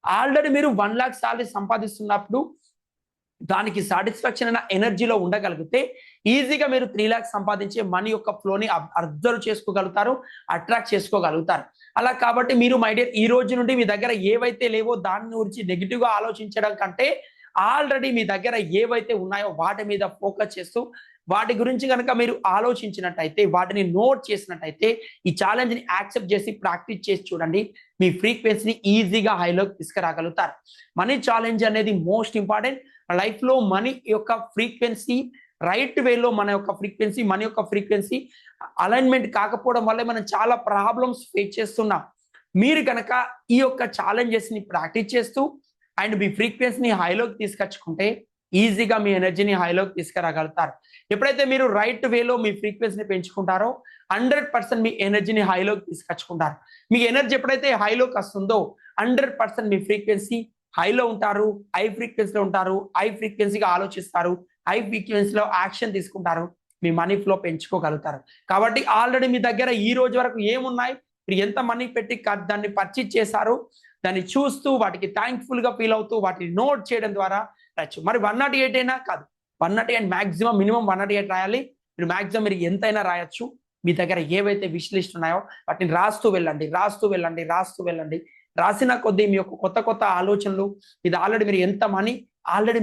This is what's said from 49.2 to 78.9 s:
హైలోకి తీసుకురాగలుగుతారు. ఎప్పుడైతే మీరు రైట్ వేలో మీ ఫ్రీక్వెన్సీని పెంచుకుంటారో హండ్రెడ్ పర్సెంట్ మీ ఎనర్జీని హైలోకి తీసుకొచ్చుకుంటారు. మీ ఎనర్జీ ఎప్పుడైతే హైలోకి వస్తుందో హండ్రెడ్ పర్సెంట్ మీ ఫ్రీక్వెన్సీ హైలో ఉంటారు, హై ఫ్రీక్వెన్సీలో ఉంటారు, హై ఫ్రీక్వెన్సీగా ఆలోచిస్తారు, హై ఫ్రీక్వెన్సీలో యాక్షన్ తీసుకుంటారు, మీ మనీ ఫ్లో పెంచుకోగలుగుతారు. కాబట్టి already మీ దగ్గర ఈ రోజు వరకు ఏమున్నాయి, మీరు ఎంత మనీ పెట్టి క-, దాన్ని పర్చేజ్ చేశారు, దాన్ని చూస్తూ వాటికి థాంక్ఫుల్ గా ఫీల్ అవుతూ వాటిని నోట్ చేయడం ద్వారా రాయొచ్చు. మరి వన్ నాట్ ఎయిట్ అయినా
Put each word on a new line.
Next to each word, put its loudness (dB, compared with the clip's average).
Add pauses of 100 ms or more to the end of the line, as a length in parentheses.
హైలోకి 0
తీసుకురాగలుగుతారు. -4 (400)
ఎప్పుడైతే 2
మీరు 2
రైట్ 0
వేలో 2
మీ 0
ఫ్రీక్వెన్సీని -4
పెంచుకుంటారో -2 (300)
హండ్రెడ్ 0
పర్సెంట్ 0
మీ 0
ఎనర్జీని 2
హైలోకి 2
తీసుకొచ్చుకుంటారు. -6 (360)
మీ 6
ఎనర్జీ 2
ఎప్పుడైతే 0
హైలోకి 2
వస్తుందో 0 (240)
హండ్రెడ్ 2
పర్సెంట్ -2
మీ 2
ఫ్రీక్వెన్సీ -2 (280)
హైలో 2 (100)
ఉంటారు, 0 (280)
హై 0 (120)
ఫ్రీక్వెన్సీలో -2
ఉంటారు, 0 (220)
హై 2 (120)
ఫ్రీక్వెన్సీగా 0
ఆలోచిస్తారు, -2 (360)
హై 0 (120)
ఫ్రీక్వెన్సీలో 0 (180)
యాక్షన్ -4
తీసుకుంటారు, -4 (380)
మీ 2 (100)
మనీ 0
ఫ్లో 2 (100)
పెంచుకోగలుగుతారు. -4 (320)
కాబట్టి 2 (180)
already 2
మీ 0
దగ్గర 0 (200)
ఈ 2
రోజు 2
వరకు -2 (140)
ఏమున్నాయి, -4 (320)
మీరు 0
ఎంత -2 (120)
మనీ -4 (120)
పెట్టి -4 (100)
క-, -2 (100)
దాన్ని -4
పర్చేజ్ -4
చేశారు, 2 (500)
దాన్ని -2 (100)
చూస్తూ 0 (120)
వాటికి -2 (120)
థాంక్ఫుల్ -4
గా 0
ఫీల్ 2
అవుతూ -4 (100)
వాటిని -4 (120)
నోట్ 2
చేయడం -2
ద్వారా 0 (380)
రాయొచ్చు. -8
మరి 2
వన్ 0
నాట్ 0
ఎయిట్ 2
అయినా -2 (120)